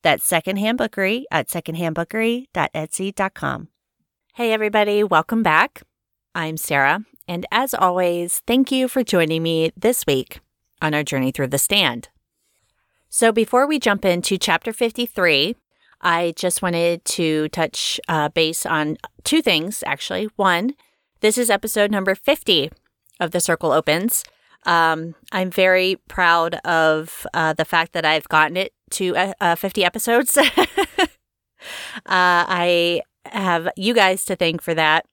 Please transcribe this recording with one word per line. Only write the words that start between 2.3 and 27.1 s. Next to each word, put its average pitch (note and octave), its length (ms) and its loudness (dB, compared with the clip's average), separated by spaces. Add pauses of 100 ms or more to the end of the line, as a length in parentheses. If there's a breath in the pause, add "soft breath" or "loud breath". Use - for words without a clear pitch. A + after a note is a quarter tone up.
dot E3 220 -2
etsy F#3+ 420 -6
dot F#3+ 200 -4
com. C3 340 -8 (640)
Hey, A#3 180 -2
everybody. G#3 500 0
Welcome G#3+ 420 0
back. F3 380 2 (540)
I'm D#3+ 220 -6
Sarah, D3 480 0 (200)
and F3 280 -8
as B3+ 200 -2
always, F3 720 0
thank B3+ 240 2
you C4 200 0
for C4 120 -2
joining E3 420 0
me D#3+ 340 0
this - 280 0
week C3+ 360 -2 (400)
on D#3 120 -2
our D3 100 0
journey C3 280 -2
through C#3 160 -4
The C3+ 100 -2
Stand. C#3+ 520 0 (1000)
So A3+ 240 2
before A#3 340 2
we D4 140 -2
jump G3+ 240 0
into F3+ 340 0
chapter G3+ 360 -2
fifty-three, G#3 840 0 (460 soft breath)
I E3+ 340 0
just - 260 -4
wanted E3+ 440 0
to D#3 420 0
touch, - 640 -4
uh, D#3 180 0
base D#3+ 380 -2
on D3+ 320 -2 (260)
two D#4 180 0
things, F3+ 440 -2
actually. F#3 500 -6
One, F#3+ 380 0 (480)
this G#3+ 160 2
is A#3+ 120 0
episode G#3 420 0
number F#3+ 220 0
fifty F3+ 580 0 (500)
of E3 100 -2
The F3+ 80 0
Circle E3 320 0
Opens. D#3+ 540 0 (400 soft breath)
Um, E3 500 2 (160)
I'm F#3 180 -2
very F#3 480 2 (120)
proud E3+ 460 2 (100)
of, D#3+ 680 0